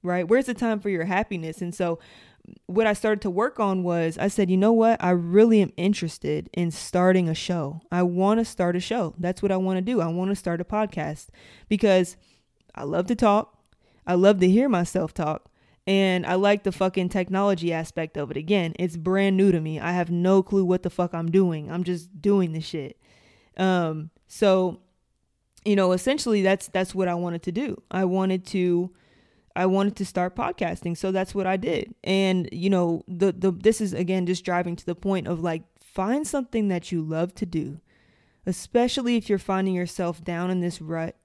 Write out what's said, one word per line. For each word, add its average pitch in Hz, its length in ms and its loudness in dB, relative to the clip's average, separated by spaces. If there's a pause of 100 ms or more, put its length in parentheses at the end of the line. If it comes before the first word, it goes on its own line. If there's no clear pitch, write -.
right? 180 260 -2
Where's 254 180 4
the 247 80 -4
time 220 260 -2
for 202 100 -4
your 170 140 -2
happiness? 180 580 -4
And 175 120 -6
so 170 240 -2 (680)
what 214 200 2
I 214 80 2
started 214 280 0
to 202 80 -2
work 226 300 -2
on 190 220 0
was, 170 360 -2
I 196 100 0
said, 196 220 0
"You 185 60 4
know 208 160 6
what? 226 300 4
I 180 80 2
really 196 500 6
am 180 160 2
interested 160 760 -2
in 175 180 -2
starting 180 580 2
a 160 60 0
show. 160 480 -6 (100)
I 175 100 2
wanna 190 420 2
start 175 320 -2
a 180 40 -2
show. 196 380 -4
That's 175 240 -4
what 196 100 0
I 185 40 0
wanna 185 260 -2
do. 226 180 0
I 170 80 0
wanna 185 260 -2
start 170 260 -4
a 175 40 -6
podcast 170 640 -6 (400)
because 190 480 4 (580)
I - 100 -10
love 180 220 -2
to 240 80 0
talk. 214 480 2 (440)
I 180 80 0
love 190 260 6
to 185 80 6
hear 240 200 6
myself 180 460 -2
talk. 156 360 -6 (360)
And 190 380 2
I 180 100 0
like 202 280 4
the 190 100 -2
fucking 185 360 0
technology 185 640 0
aspect 160 440 -6
of 143 140 -6
it. - 60 -8
Again, 165 420 0
it's 170 180 -4
brand 190 400 2
new 196 160 6
to 170 80 2
me. 156 200 -6
I 170 120 -4
have 175 180 -2
no 180 320 4
clue 196 220 0
what 180 180 0
the 175 80 -4
fuck 175 240 -4
I'm 165 160 -4
doing. 165 400 2
I'm 175 140 -4
just 175 380 -8
doing 190 300 2
the 160 80 -6
shit." 151 380 -10 (600)
Um, 160 520 0 (160)
so, 190 540 2 (840)
you 208 120 2
know, 185 160 4
essentially 220 500 0
that's, 190 260 2
that's 185 260 -4
what 190 140 -2
I 175 60 -2
wanted 170 280 -4
to 180 100 -6
do. 233 380 -6
I 190 140 0
wanted 185 420 0
to, 180 460 0 (640)
I 185 100 0
wanted 196 300 0
to 190 100 -6
start 180 300 -4
podcasting. 170 600 -4
So 190 140 -4
that's 190 240 -2
what 190 120 -2
I 185 100 0
did. - 380 -4 (100)
And, 190 480 0
you 180 180 -2
know, 175 380 0
the, 180 240 0
the, 190 180 0
this 214 300 2
is, 196 120 -2
again, 180 340 -2
just 180 180 -4
driving 175 320 -2
to - 100 -12
the 175 80 -4
point 190 320 -2
of, 165 140 -4
like, 165 240 -4 (160)
find 247 460 -4
something 233 420 -2
that 175 240 -4
you 170 100 -2
love 160 320 -4
to 208 120 -6
do, 160 340 -6 (680)
especially 240 680 0
if 214 120 -4
you're 202 100 0
finding 190 360 -2
yourself 175 480 -6
down 175 280 -4
in 185 100 -2
this 175 200 -6
rut. 165 440 -8